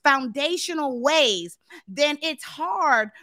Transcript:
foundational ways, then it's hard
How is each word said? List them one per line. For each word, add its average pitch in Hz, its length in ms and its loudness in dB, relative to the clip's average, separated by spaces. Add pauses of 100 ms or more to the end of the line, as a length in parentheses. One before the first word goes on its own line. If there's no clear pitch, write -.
foundational 277 960 0
ways, 240 560 2 (300)
then 285 340 0
it's 311 220 -6
hard 302 680 0 (120)